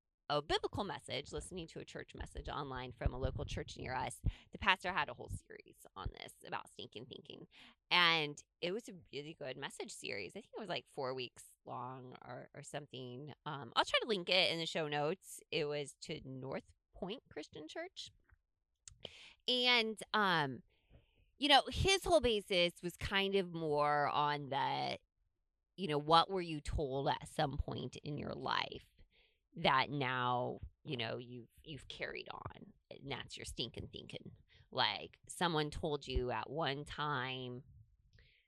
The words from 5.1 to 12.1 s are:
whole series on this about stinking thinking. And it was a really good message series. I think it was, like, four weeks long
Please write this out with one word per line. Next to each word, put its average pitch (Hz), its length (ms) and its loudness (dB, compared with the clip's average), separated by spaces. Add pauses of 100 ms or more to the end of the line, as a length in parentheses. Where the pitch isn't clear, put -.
whole - 180 -10 (160)
series - 280 -18 (200)
on 95 120 -6 (140)
this - 120 -12 (140)
about - 220 -8
stinking - 360 -14
thinking. - 420 -16 (420)
And 165 480 4 (240)
it 175 100 -2
was 226 160 -6
a 220 60 -14 (180)
really 147 280 -10
good 131 180 -8
message 160 340 -8
series. - 400 -8
I 196 100 -12
think - 140 -20
it - 40 -10
was, 214 100 -8
like, 139 160 -4 (100)
four 131 200 -4
weeks 127 280 -8 (220)
long 127 500 -10 (120)